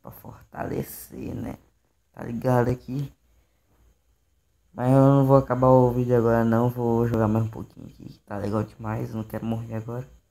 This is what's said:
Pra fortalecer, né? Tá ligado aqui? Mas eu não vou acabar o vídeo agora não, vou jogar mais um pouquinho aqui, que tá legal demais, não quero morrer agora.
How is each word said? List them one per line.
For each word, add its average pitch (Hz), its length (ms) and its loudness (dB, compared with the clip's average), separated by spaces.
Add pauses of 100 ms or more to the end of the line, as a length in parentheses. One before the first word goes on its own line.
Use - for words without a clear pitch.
Pra - 80 -18
fortalecer, - 1200 -12
né? 113 220 -10 (560)
Tá - 120 -16
ligado 120 440 0
aqui? 127 420 -6 (1600)
Mas 127 180 0
eu 135 60 6
não 139 280 6
vou 139 100 6
acabar 131 320 2
o 127 240 6
vídeo 123 240 0
agora 117 280 4
não, 113 240 2
vou 120 400 0
jogar 110 200 0
mais 110 180 0
um 110 40 -6
pouquinho - 360 -16
aqui, - 180 -20
que - 160 -18
tá - 160 -12
legal 104 260 -2
demais, 117 520 -8
não 110 100 -6
quero 110 220 -8
morrer 113 300 -6
agora. 117 300 -10 (240)